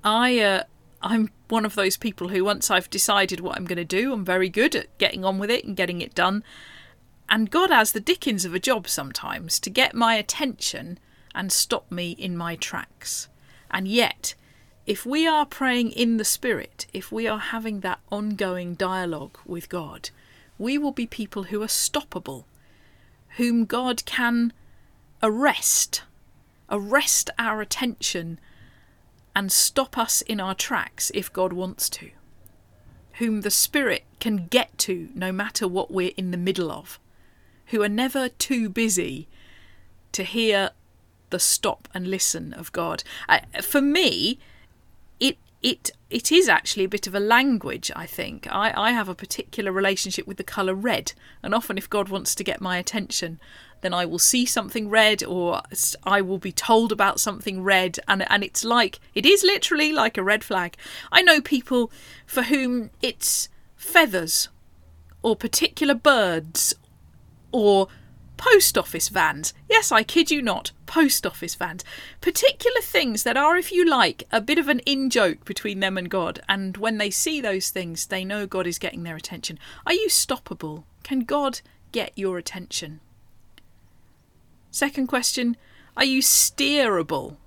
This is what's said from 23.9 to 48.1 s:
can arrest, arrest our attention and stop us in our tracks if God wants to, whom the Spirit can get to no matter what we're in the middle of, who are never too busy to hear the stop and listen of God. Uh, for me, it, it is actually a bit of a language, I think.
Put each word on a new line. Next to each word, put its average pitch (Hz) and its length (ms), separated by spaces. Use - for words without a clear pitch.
can 233 480
arrest, - 840
arrest 208 600
our 220 200
attention 190 760
and 196 180
stop - 460
us - 240
in 214 180
our 185 140
tracks - 580
if 202 180
God 185 220
wants 185 380
to, - 180
whom 220 280
the 208 80
Spirit - 540
can 202 280
get 240 320
to 175 360
no 180 160
matter 202 380
what 185 220
we're 185 260
in 185 140
the 180 80
middle 180 340
of, - 260
who 214 160
are 208 60
never 247 420
too 233 400
busy 190 580
to 190 120
hear 208 460
the 180 100
stop - 540
and 180 160
listen 165 460
of - 180
God. 170 320
Uh, - 120
for - 220
me, 254 560
it, - 240
it 226 200
is 339 180
actually 190 360
a 190 40
bit 202 200
of 180 80
a - 20
language, 233 800
I 165 100
think. - 420